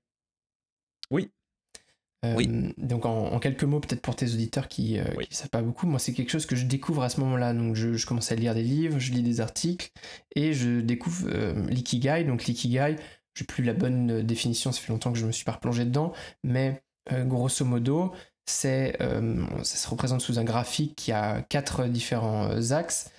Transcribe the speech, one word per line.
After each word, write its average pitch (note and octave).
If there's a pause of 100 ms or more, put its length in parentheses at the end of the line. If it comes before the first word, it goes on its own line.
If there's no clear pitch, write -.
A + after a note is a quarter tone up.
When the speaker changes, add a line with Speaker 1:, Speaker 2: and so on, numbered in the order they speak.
(1120)
Speaker 1:
Oui. - (960)
Speaker 2:
Euh, A#2
Speaker 1:
Oui. A#2
Speaker 2:
donc A#2+
en, A2+
en A#2+
quelques C3+
mots, D3
peut-être C3+
pour A#2+
tes C3
auditeurs A2+
qui, A2
euh, F#2+ (120)
Speaker 1:
Oui. -
Speaker 2:
qui -
savent -
pas A#2
beaucoup, A#2+
moi C#3+
c'est A#2+
quelque B2
chose D#3
que C3
je B2
découvre C3+
à B2
ce C3+
moment-là. B2+
Donc A2+
je, A2+
je A2+
commence A#2+
à A2+
lire A2+
des A2+
livres, D3
je B2+
lis B2
des A#2+
articles E3+ (440)
et D#3
je A#2+
découvre, A#2+
euh, G#2 (160)
l'ikigai. B2+
Donc B2+
l'ikigai, C3 (400)
j'ai -
plus -
la A#2
bonne, B2
euh, A2
définition, A#2
ça -
fait -
longtemps A#2
que A#2
je A2+
me A2
suis -
pas A#2
replongé A#2+
dedans, D3 (320)
mais, C3 (300)
euh, B2+
grosso B2
modo, C3 (340)
c'est, C3
euh, A2+ (180)
ça -
se -
représente B2
sous A#2+
un A2+
graphique A#2+
qui -
a G#2+
quatre -
différents, A2
euh, A#2
axes. -